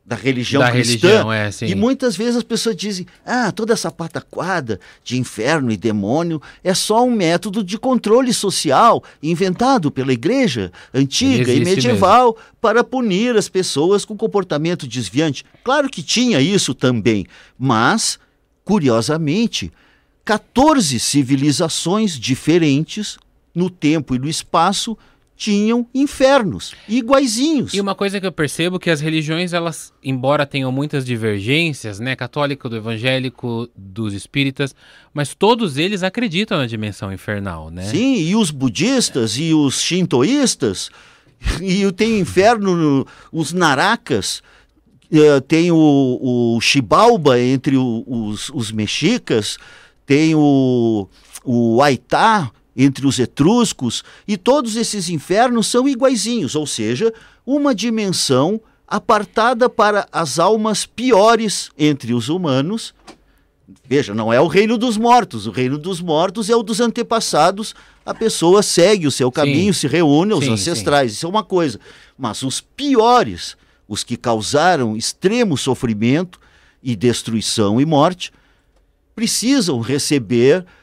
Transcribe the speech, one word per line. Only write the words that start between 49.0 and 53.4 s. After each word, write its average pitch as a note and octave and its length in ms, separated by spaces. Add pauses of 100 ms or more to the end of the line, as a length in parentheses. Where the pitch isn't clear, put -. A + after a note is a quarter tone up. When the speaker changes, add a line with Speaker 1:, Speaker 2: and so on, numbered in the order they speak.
Speaker 1:
tem D#3 300
o, B2+ 720 (340)
o A#2 400
Aitá D#3 680 (260)
entre C3+ 300
os B2+ 120
etruscos, D3 840 (240)